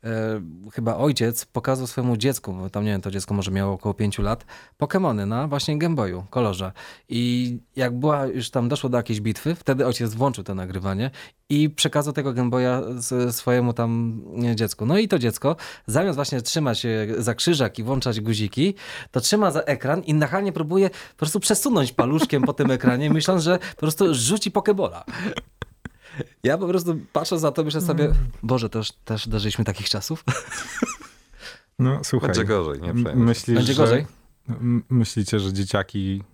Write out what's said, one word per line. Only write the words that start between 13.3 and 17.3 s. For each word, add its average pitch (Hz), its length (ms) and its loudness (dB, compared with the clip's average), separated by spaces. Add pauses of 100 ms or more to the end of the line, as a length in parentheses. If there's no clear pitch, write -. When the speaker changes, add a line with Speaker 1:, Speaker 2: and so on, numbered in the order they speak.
Speaker 1:
swojemu 123 380 2
tam, 117 480 0 (120)
nie, 117 220 0
dziecku. 107 300 -2
No 156 120 4
i 220 100 2
to 175 120 2
dziecko, 123 360 0 (320)
zamiast 151 280 0
właśnie 139 260 -2
trzymać 131 380 0
się 110 280 -2 (100)
za 117 180 0